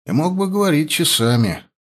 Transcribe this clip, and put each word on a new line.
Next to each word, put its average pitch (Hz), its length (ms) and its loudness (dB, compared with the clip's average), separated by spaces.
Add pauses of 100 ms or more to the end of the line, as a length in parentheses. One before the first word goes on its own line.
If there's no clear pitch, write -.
И - 80 -8
мог 165 240 0
бы 196 100 -2
говорить 185 440 0
часами, 117 720 0 (240)